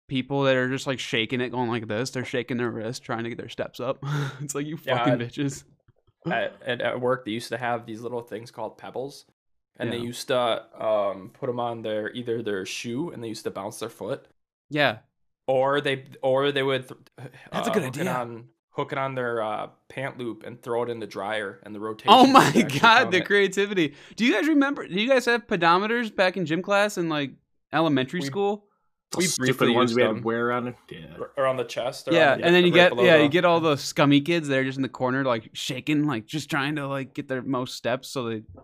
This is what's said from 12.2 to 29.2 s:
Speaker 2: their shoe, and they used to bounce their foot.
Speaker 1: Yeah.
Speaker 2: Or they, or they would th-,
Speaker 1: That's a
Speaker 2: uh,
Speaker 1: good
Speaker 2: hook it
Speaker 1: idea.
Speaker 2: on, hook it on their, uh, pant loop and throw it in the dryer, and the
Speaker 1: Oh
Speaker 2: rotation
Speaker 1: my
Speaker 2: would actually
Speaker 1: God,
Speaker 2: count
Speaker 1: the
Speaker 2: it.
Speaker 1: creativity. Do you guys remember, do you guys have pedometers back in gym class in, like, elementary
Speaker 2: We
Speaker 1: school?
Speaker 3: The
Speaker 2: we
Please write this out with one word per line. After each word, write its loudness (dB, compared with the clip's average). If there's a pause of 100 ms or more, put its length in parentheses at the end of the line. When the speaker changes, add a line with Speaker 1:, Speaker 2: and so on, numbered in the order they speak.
Speaker 2:
their -4
shoe, -8
and -12
they -8
used -12
to -6
bounce -10
their -8
foot. -10 (420)
Speaker 1:
Yeah. 2 (500)
Speaker 2:
Or 2
they, -2 (160)
or 2
they 0
would -2
th-, -18 (520)
Speaker 1:
That's -4
a 0
Speaker 2:
uh, -2
Speaker 1:
good 2
Speaker 2:
hook -8
it -6
Speaker 1:
idea. -2
Speaker 2:
on, -8 (220)
hook -6
it -4
on -4
their, -2
uh, -6 (200)
pant -10
loop -8
and -16
throw -2
it -4
in -6
the -8
dryer, -6
and -16
the -12
Speaker 1:
Oh -10
Speaker 2:
rotation 6
Speaker 1:
my 8
Speaker 2:
would 6
actually 4
Speaker 1:
God, -4
Speaker 2:
count 6
Speaker 1:
the 4
Speaker 2:
it. 0
Speaker 1:
creativity. 2 (220)
Do 0
you 4
guys 2
remember, 2
do -6
you 0
guys 4
have 0
pedometers 2
back 2
in -2
gym 0
class 0
in, 0
like, -2 (420)
elementary 2
Speaker 2:
We -4
Speaker 1:
school? -2 (460)
Speaker 3:
The -2
Speaker 2:
we 2